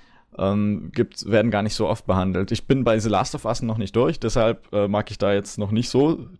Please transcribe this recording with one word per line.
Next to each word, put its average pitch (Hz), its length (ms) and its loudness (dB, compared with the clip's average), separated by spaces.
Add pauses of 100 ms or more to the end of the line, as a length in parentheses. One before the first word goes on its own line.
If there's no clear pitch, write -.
(380)
ähm, 101 560 -2
gibt's, - 320 -2
werden 107 240 4
gar 104 140 0
nicht 107 100 -2
so 107 140 0
oft 90 180 -2
behandelt. 92 460 0
Ich - 160 -4
bin 135 160 2
bei 113 160 4
The 110 100 -2
Last 101 240 0
of 147 120 -10
Us 113 180 -2
noch 113 160 -2
nicht 98 160 -8
durch, 147 240 2
deshalb, 113 520 0
äh, 101 160 2
mag 104 220 -2
ich 107 80 -12
da 101 160 2
jetzt 101 240 -2
noch 101 140 -4
nicht 113 180 0
so 139 380 2 (120)